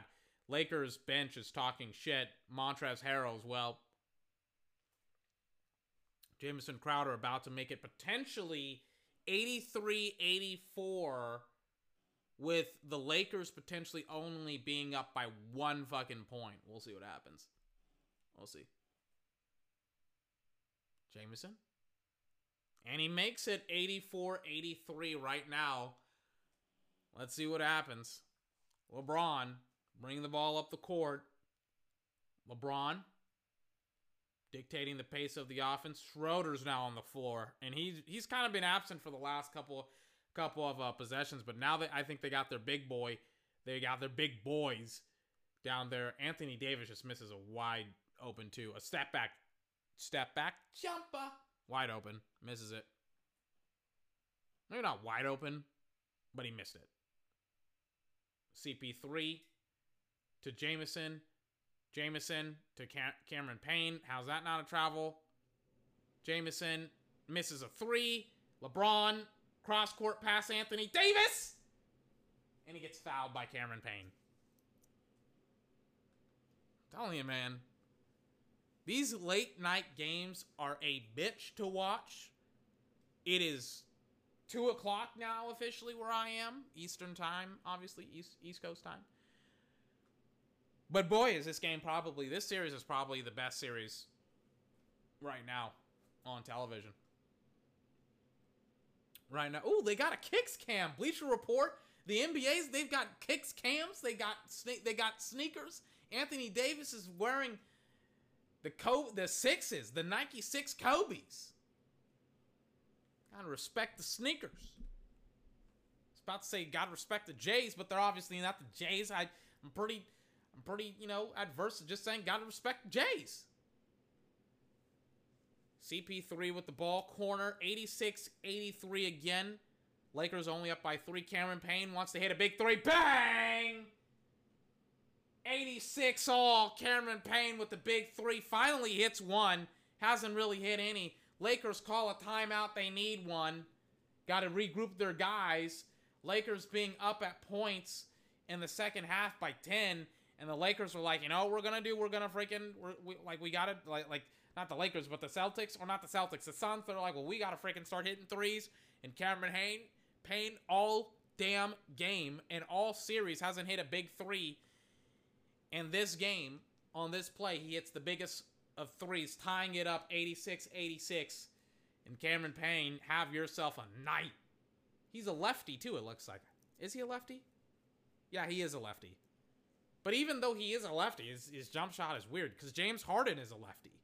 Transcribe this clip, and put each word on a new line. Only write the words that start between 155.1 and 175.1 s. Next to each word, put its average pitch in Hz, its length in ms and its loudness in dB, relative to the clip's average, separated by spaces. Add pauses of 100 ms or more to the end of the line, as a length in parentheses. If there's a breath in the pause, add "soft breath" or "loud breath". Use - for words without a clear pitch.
the 151 80 -4
Celtics, 196 520 -2
or 180 60 -8
not 190 160 0
the 165 60 -12
Celtics, 180 360 0
the 151 80 -8
Suns." 214 320 0
They're 190 140 -4
like, 180 160 0
"Well, 139 100 -4
we 196 140 -2
gotta 190 180 0
freaking 175 300 -4
start 180 220 -2
hitting 196 200 -4
threes." 208 400 2 (360 loud breath)
And 131 100 -12
Cameron 185 380 2
Payne, 208 280 0 (420 soft breath)
Payne 214 360 -2 (100)
all 214 460 6 (240)
damn 202 360 4 (220)
game 160 540 0
and 170 180 -2
all 208 240 4
series 208 480 0
hasn't 180 260 0
hit 190 120 0
a 175 60 0
big 170 340 -2
three. 185 400 -4 (1160 soft breath)
In 160 180 -2
this 190 240 2
game, 165 460 -2 (340)
on 165 160 -2
this 180 200 -4
play, 190 280 -2
he 156 160 -6
hits 160 160 -4
the 156 100 -8
biggest 170 420 -4 (340)
of 147 220 -8
threes, 175 380 -4
tying 185 400 0
it 175 100 2
up 165 240 0
eighty-six 175 640 -2
eighty-six. 165 720 -4 (580 soft breath)
And 123 120 -14
Cameron 160 400 0
Payne, 160 400 0 (100)
have 160 240 2
yourself 156 460 -2
a 113 260 -12
night. 151 280 0 (800)